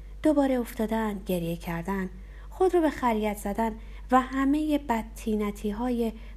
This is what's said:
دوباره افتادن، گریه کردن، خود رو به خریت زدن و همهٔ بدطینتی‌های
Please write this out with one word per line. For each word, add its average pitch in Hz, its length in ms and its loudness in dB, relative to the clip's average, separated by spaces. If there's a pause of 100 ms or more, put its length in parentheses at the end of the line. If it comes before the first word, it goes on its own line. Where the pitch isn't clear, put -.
(220)
دوباره 285 320 4
افتادن، 220 720 -2
گریه 170 300 0
کردن، 175 540 -4 (400)
خود 370 240 4
رو 349 60 6
به 311 100 4
خریت 214 460 0
زدن 214 360 0 (380)
و 254 100 8
همهٔ 277 580 2
بدطینتی‌های 220 1300 -2 (240)